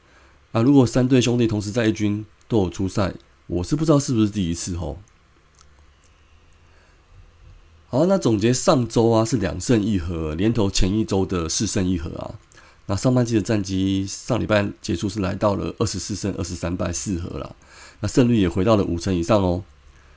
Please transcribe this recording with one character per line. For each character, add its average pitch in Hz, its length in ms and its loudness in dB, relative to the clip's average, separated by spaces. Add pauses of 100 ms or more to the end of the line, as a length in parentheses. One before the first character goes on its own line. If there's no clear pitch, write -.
(540)
啊， 113 80 2
如 135 120 4
果 131 140 6
三 127 180 2
对 127 140 4
兄 120 180 2
弟 120 80 4
同 107 160 -2
时 101 80 -8
在 113 160 -2
一 110 60 4
军 104 340 -2 (220)
都 120 120 0
有 90 100 2
出 95 180 -4
赛， 92 260 -2 (340)
我 87 140 -4
是 117 140 -2
不 151 80 -4
知 156 80 2
道 143 80 6
是 139 140 -2
不 110 80 2
是 107 80 2
第 101 200 -2
一 85 40 -2
次 85 240 -6
吼。 76 200 -8 (3000)
好， 139 160 2
那 196 120 2
总 113 220 2
结 117 140 2
上 127 340 2
周 113 220 2
啊 110 160 4
是 127 100 -2
两 87 240 -2
胜 110 240 2
一 101 160 0
和， 80 360 -4
连 104 180 0
同 98 180 0
前 - 180 4
一 107 140 0
周 95 220 0
的 85 240 -4
四 - 180 -2
胜 95 180 0
一 92 120 0
和 80 200 -8
啊。 - 180 -10 (500)
那 101 100 -2
上 127 180 2
半 123 120 2
季 113 100 0
的 104 60 4
战 107 200 0
绩 95 460 0
上 - 320 -4
礼 95 60 -2
拜 104 200 2 (160)
结 - 140 -2
束 104 140 -4
是 104 100 -6
来 92 160 -2
到 101 200 0
了 87 240 -6
二 110 60 0
十 98 140 -6
四 101 160 -8
胜 98 220 -4
二 95 60 -6
十 90 120 -6
三 87 220 -4
败 90 160 -4
四 90 260 -4
和 87 180 -8
啦， - 160 -10 (460)
那 107 80 -4
胜 120 220 4
率 120 100 4
也 92 80 4
回 92 160 0
到 113 140 4
了 98 80 2
五 85 120 -2
成 95 160 -2
以 87 80 0
上 95 220 2
哦。 90 220 0 (520)